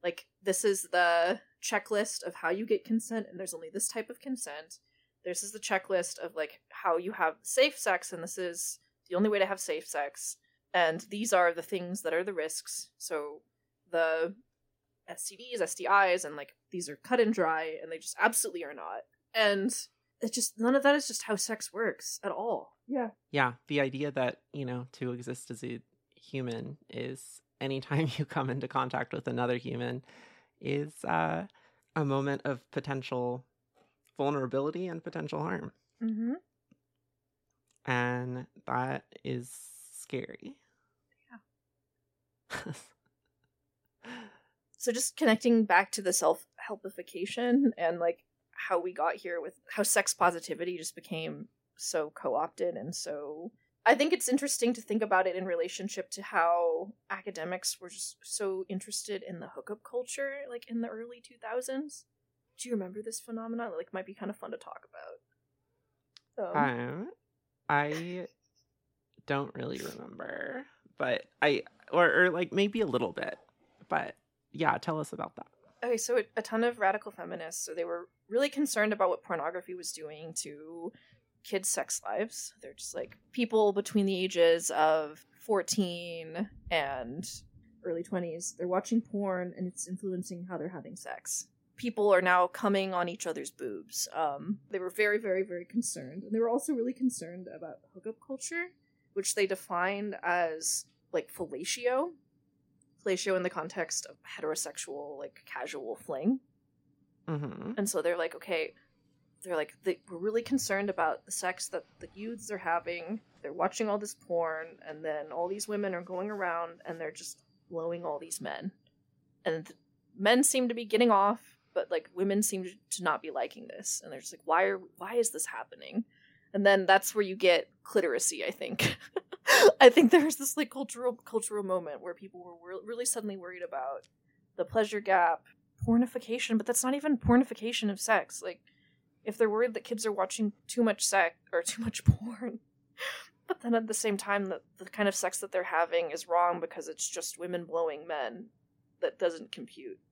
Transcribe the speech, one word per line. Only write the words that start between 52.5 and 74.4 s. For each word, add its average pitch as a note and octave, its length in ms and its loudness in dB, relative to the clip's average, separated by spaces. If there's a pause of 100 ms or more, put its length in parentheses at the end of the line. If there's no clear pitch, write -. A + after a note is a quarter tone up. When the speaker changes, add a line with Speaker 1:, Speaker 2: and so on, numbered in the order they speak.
Speaker 1:
and C#3 180 -8
so, D3+ 580 -8 (320)
I A#3 100 10
think D4 200 4
it's - 120 -4
interesting B3+ 460 2
to A#3 80 -4
think A3 220 -2
about F#3+ 240 4
it F3+ 100 0
in F#3 80 -2
relationship F3+ 680 -4
to G3 100 -10
how E3+ 720 2 (160)
academics F#3 680 -6
were F3+ 120 -16
just - 320 -12
so F#3+ 480 -4
interested G3+ 520 -6
in F3 180 -12
the - 80 -12
hookup G#3 340 -12
culture, C4+ 540 -6 (120)
like, A#3+ 180 -12
in A#3 140 -4
the A#3 80 -4
early A#3 320 -12
two A#3+ 220 -20
thousands. C4 640 -6 (500)
Do B3 140 -10
you A#3+ 40 0
remember G3 280 -6
this A3+ 180 -8
phenomenon? A3+ 560 -6
Like, E3 160 -8
might F#3+ 140 -6
be G3 80 -16
kind G3+ 160 -8
of G#3 80 -8
fun - 140 -10
to - 40 -8
talk - 300 -16 (1500)
about. F3 180 -2
Um, - 0 -
Speaker 3:
Um, C#3 540 -2 (580)
I D#3+ 600 -2 (960)
don't C#3+ 280 -2
really B2 240 -6
remember, - 840 -10 (320)
but B2+ 280 -2 (180)
I, D3 220 2 (280)
or, F3 320 6
or, F#3 60 6
like, E3+ 200 -2
maybe G3 300 0
a G#3 60 2
little A#2+ 260 0
bit, - 240 -6 (540)
but - 260 -2 (360)